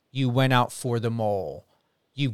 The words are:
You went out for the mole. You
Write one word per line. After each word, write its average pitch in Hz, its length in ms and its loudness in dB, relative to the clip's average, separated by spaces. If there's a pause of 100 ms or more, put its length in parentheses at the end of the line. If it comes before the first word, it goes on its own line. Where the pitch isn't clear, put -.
(120)
You 131 180 0
went 131 220 4
out 123 200 4
for 117 280 -4
the 113 120 -2
mole. 98 560 -4 (480)
You 135 180 -2